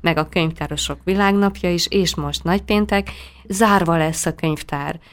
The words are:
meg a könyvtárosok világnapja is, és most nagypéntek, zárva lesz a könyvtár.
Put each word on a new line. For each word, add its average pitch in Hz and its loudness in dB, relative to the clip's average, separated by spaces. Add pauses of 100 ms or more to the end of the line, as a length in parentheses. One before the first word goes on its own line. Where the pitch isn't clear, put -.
meg 165 2
a 156 -2
könyvtárosok 160 -4
világnapja 196 2
is, 170 0
és 185 0
most 147 -4
nagypéntek, 202 0 (360)
zárva 196 4
lesz 160 0
a 160 -2
könyvtár. 151 -4 (140)